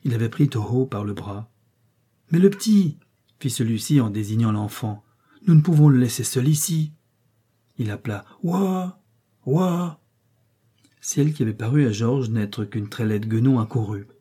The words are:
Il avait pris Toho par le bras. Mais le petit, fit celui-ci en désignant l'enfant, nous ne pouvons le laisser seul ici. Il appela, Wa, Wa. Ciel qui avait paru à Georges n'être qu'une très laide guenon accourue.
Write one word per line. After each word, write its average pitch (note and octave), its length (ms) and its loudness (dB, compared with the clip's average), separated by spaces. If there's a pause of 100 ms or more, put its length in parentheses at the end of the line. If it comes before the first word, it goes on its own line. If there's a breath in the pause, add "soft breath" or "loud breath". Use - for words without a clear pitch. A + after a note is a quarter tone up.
Il B2 100 0
avait A2+ 140 -2
pris C#3+ 200 2
Toho A#2+ 380 -2
par G#2+ 180 -6
le G#2 80 -6
bras. G2+ 380 -10 (800)
Mais D#3+ 80 2
le F#3+ 120 8
petit, G3 480 2 (400)
fit C3+ 120 -4
celui-ci A#2 500 0
en A2+ 100 0
désignant A2 420 -2
l'enfant, G#2 520 -6 (420 soft breath)
nous E3+ 80 4
ne D#3 60 10
pouvons D3+ 280 6
le C3+ 100 6
laisser B2 260 0
seul B2+ 240 -2
ici. D#3 440 0 (880)
Il A2 120 -4
appela, G#2 340 -8 (180 soft breath)
Wa, F#3 600 -2 (440)
Wa. F3 540 -2 (1000)
Ciel D3 320 -2
qui D3+ 100 -4
avait A2 120 -2
paru C3 320 0
à A#2 60 0
Georges A#2 360 -2
n'être G#2+ 360 -4
qu'une G#2 240 -8
très A2 180 -6
laide G#2+ 200 -2
guenon A#2 320 2
accourue. G#2+ 480 -4 (140)